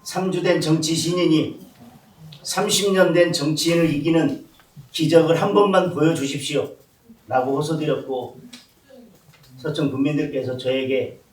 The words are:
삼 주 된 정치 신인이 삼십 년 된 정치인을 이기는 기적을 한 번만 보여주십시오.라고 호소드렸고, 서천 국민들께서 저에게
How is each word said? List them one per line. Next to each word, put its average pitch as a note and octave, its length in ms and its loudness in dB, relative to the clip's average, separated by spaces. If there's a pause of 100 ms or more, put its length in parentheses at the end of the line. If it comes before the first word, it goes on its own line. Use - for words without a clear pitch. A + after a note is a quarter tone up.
삼 F#3 300 -4
주 F3 100 -2
된 E3+ 180 2
정치 D#3+ 360 0
신인이 E3 640 0 (800)
삼십 G3+ 520 -2
년 F3 200 4
된 E3+ 180 4
정치인을 D#3 640 0
이기는 D#3 520 0 (460)
기적을 D#3+ 480 4
한 G3+ 140 0
번만 F#3+ 400 4
보여주십시오.라고 C3+ 1600 -2
호소드렸고, D3 840 -4 (1160)
서천 D3+ 320 -4
국민들께서 C3+ 680 -2
저에게 C3 640 -4 (140)